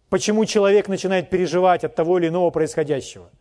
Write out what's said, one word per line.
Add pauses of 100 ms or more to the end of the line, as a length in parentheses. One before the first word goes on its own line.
почему
человек
начинает
переживать
от
того
или
иного
происходящего. (120)